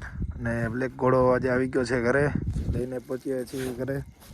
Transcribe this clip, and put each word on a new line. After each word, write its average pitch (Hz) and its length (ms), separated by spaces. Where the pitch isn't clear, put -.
અને 117 300
બ્લેક 127 280
ઘોડો 127 320
આજે 127 200
આવી 127 200
ગયો 131 160
છે 123 160
ઘરે, 139 300
લઈને 123 260
પહોંચ્યા 127 440
છીએ 131 320
ઘરે. 131 240